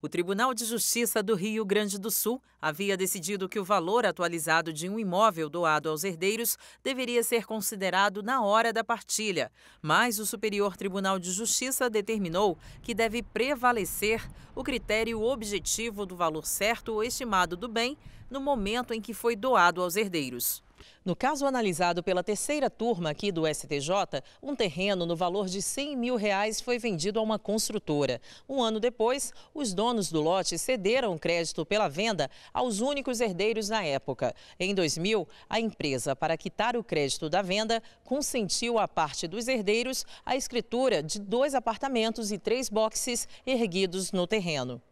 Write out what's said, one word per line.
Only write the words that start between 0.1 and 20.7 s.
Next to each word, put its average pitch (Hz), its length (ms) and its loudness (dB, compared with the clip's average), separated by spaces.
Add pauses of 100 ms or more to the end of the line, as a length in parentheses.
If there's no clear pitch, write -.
de 240 100 -4
Justiça 226 580 0
do 214 140 2
Rio 214 300 0
Grande 202 320 2
do 202 120 -6
Sul 233 320 0 (200)
havia 185 340 0
decidido 185 540 -2
que 214 100 -2
o 190 60 -4
valor 196 400 4
atualizado 165 680 0
de 160 180 -6
um 208 80 -4
imóvel 185 520 2
doado 156 400 2
aos 156 160 -4
herdeiros 196 520 0 (240)
deveria 247 400 0
ser 233 240 0
considerado 202 800 0
na 247 180 0
hora 220 300 4
da 220 120 0
partilha, 208 680 -2 (300)
mas 202 380 4
o 214 60 -4
Superior 202 520 -2
Tribunal 190 420 -2
de 180 120 -6
Justiça 247 580 0
determinou 202 680 0 (240)
que 240 120 -4
deve 226 280 0
prevalecer 226 1040 0 (300)
o 269 80 -6
critério 226 580 0
objetivo 214 840 -2
do 180 100 -12
valor 160 300 0
certo 226 480 -2
ou 214 100 0
estimado 196 540 0
do 214 100 -8
bem 233 300 -2 (320)
no 269 120 -6
momento 240 520 0
em 226 60 -4
que - 140 -10
foi 233 220 0
doado 190 460 4
aos 175 140 0
herdeiros. 156 680 -2 (420)